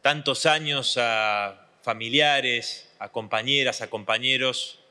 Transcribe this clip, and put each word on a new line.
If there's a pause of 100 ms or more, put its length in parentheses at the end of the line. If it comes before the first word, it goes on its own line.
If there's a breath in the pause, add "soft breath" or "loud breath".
tantos
años
a (140)
familiares, (120)
a
compañeras,
a
compañeros (140)